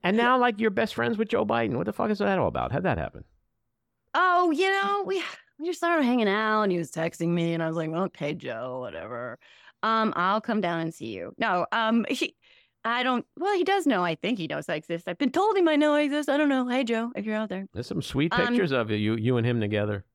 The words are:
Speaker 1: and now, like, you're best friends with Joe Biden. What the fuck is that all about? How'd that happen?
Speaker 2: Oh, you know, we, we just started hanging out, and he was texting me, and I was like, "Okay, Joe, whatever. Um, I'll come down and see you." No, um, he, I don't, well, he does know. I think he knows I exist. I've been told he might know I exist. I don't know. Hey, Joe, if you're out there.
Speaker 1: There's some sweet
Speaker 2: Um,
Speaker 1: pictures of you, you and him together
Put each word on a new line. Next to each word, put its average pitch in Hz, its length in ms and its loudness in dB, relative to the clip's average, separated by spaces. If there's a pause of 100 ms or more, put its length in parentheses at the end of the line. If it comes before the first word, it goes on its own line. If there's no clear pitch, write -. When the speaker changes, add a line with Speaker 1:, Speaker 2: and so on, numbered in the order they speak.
Speaker 1:
and 196 140 2
now, 247 220 4
like, 240 220 2
you're 220 100 2
best 214 240 -2
friends 233 240 0
with 214 100 0
Joe 220 160 2
Biden. - 320 0
What - 100 -2
the 208 60 -4
fuck - 180 -2
is 202 100 0
that 196 180 2
all 110 100 2
about? 64 240 -2
How'd 165 120 -2
that 127 140 0
happen? - 260 -8 (880)
Speaker 2:
Oh, 359 360 4
you 349 200 2
know, 403 360 0
we, 381 160 -4 (360)
we 302 80 -8
just 349 120 -4
started 339 260 2
hanging 240 240 2
out, 214 340 2
and 202 100 2
he 175 60 0
was 160 120 -6
texting 165 380 -4
me, 170 240 0
and 165 100 -2
I 160 40 -2
was 160 100 -4
like, 160 140 -4
"Okay, 156 440 -4
Joe, 123 460 -8
whatever. 117 580 -10 (440)
Um, 220 340 2
I'll 196 240 2
come 220 200 -2
down 170 200 0
and 160 140 -4
see 113 200 -10
you." 87 240 -10
No, 185 340 0
um, 226 360 2
he, - 280 -4 (480)
I 240 180 0
don't, 254 240 0 (100)
well, 392 200 0
he 349 80 2
does 381 220 2
know. 196 180 4
I 165 100 0
think 220 240 -4
he 165 80 -4
knows 147 220 -6
I 160 80 -2
exist. 165 320 -6
I've 170 100 -8
been 269 140 0
told 392 240 2
he 370 60 4
might 311 180 4
know 302 140 4
I 294 80 4
exist. 294 260 -2
I 277 80 2
don't 294 120 4
know. 262 200 2
Hey, 254 160 0
Joe, 226 320 -2
if 208 100 -6
you're 214 100 -2
out 214 120 -4
there. 190 240 -8
Speaker 1:
There's - 160 -6
some - 140 -4
sweet 151 300 0
Speaker 2:
Um, 147 140 2
Speaker 1:
pictures 196 260 2
of 113 180 0
you, 107 260 2
you 120 200 2
and 117 100 2
him 120 140 2
together 104 440 -2 (100)